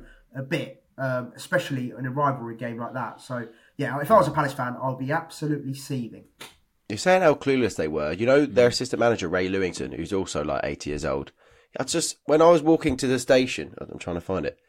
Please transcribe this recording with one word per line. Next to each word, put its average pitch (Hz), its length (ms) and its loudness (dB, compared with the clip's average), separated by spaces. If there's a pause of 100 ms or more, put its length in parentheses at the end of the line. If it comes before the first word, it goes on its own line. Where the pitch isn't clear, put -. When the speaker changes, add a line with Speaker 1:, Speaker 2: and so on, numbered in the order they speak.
(360)
Speaker 1:
a 135 60 -8
bit, 135 420 -6 (140)
um, 127 380 -4
especially 131 600 -4
in 127 80 -6
a 127 60 -4
rivalry 127 440 -2
game 117 220 -8
like 117 160 -8
that. 117 280 -8
So, 120 260 -8 (300)
yeah, 135 220 -4
if 143 120 -4
I 220 60 10
was 139 100 6
a 143 40 -4
Palace 143 220 -2
fan, 123 280 -6
I'll 131 160 -2
be 131 140 -4
absolutely 147 640 -4
seething. 113 480 -8 (640)
Speaker 2:
You're 110 80 -6
saying 185 240 4
how 151 140 6
clueless 127 400 0
they 82 120 -2
were. 78 240 -2
You 92 140 -2
know, 139 200 6
their 120 240 6
Speaker 3:
Mm. - 40 -4
Speaker 2:
assistant - 260 -4
manager, 110 300 2
Ray 92 200 0
Lewington, 92 440 -2
who's 80 180 -6
also, 90 320 -2
like, 71 200 -2
eighty 71 260 -6
years 73 160 -4
old. 69 260 -4 (480)
I 135 40 -2
just, 156 420 -4
when 151 160 4
I 165 80 10
was 165 120 8
walking 156 360 2
to 135 100 -2
the 127 100 2
station, 127 600 0
I'm - 180 -14
trying 87 200 -6
to 85 40 -6
find 90 240 -4
it, - 240 -8